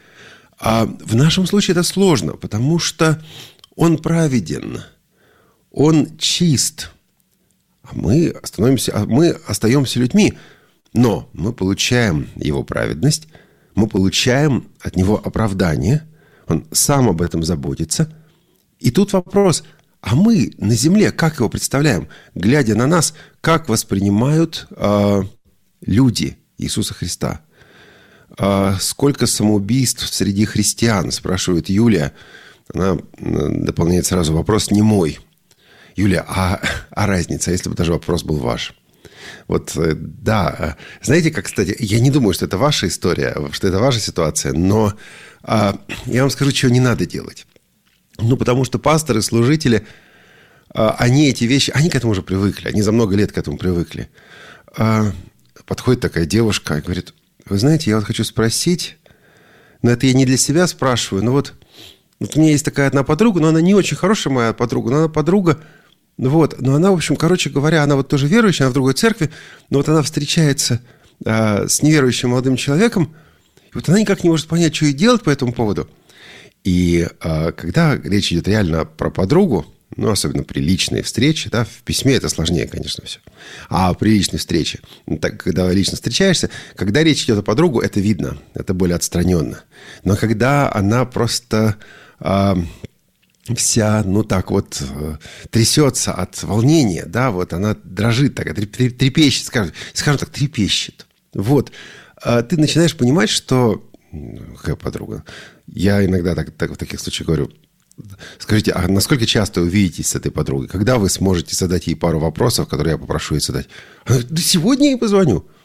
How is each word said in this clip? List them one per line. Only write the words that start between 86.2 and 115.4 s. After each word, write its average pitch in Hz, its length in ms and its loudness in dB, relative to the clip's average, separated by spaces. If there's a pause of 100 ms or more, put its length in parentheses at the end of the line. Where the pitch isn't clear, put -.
когда 104 260 0
речь 156 220 2
идет 110 140 2
о 101 40 -2
подругу, 127 380 0
это 101 180 -2
видно, 95 380 -2 (160)
это - 220 -6
более 87 220 0
отстраненно. 85 640 -2 (420)
Но 98 120 2
когда 120 540 2
она 110 360 0
просто, 110 680 -2 (420)
а, 98 400 0 (960)
вся, 107 480 0
ну, 101 180 0
так - 300 -2
вот, - 280 -4
э, 73 360 -8 (340)
трясется 113 640 2
от 90 320 -8
волнения, 107 600 2
да, 110 280 -2
вот 90 200 -4
она 101 300 -2
дрожит 113 540 0
так, - 180 -6
треп-, 101 160 -6
треп-, 127 260 -2
трепещет, 135 500 2
скажем, 95 260 -4 (200)
скажем - 280 0
так, - 80 -8
трепещет. - 800 -4 (280)
Вот. 110 380 0 (500)
А 120 200 2
ты 120 140 -2
начинаешь 156 400 2
понимать, 156 320 2
что, 123 640 0 (220)
м, - 440 -14
какая - 200 -6
подруга? - 480 -10 (420)
Я 101 380 0
иногда 90 320 0
так, 78 160 -6
так, 78 180 -6
в 76 60 -14
таких - 240 -10
случаях - 260 -8
говорю: 78 240 -2 (880)
"Скажите, 104 320 0
а 87 160 -2
насколько 104 400 0
часто 98 360 0
вы 87 60 0
видитесь 87 400 0
с - 60 -4
этой 71 160 -4
подругой? 69 380 -4
Когда 104 300 0
вы 98 100 2
сможете 90 480 -2
задать 87 320 -2
ей 80 80 -2
пару 80 240 -2
вопросов, 80 480 -2
которые 80 240 -2
я 76 60 -2
попрошу - 360 -6
ей 73 60 -2
задать?" 67 260 -6 (380)
Она 127 140 0
говорит: 120 120 -6
"Да 165 120 -4
сегодня 240 420 2
я 294 80 4
ей 254 60 -2
позвоню". 196 500 2 (160)